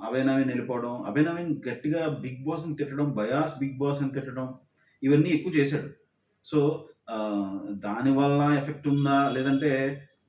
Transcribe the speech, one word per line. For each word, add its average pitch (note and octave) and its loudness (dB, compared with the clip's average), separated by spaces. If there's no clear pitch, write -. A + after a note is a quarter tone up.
అభయ్ C3 0
నవీన్ C3+ 2
వెళ్ళిపోవడం, A#2+ -4
అభయ్ C#3 2
నవీన్ E3+ -4
గట్టిగా D#3 -2
బిగ్ B2+ -8
బాస్ని D#3 -6
తిట్టడం, C#3 -2
బయాస్ C3+ -2
బిగ్ C3+ -4
బాస్ C#3+ 0
అని C3 -2
తిట్టడం, B2+ -8
ఇవన్నీ D3 6
ఎక్కువ D#3+ 0
చేశాడు. C#3+ 2
So, D3 2
ఆ, G#2+ -2
దానివల్ల C3+ 2
ఎఫెక్ట్ D3 -4
ఉందా C#3 4
లేదంటే C3+ 0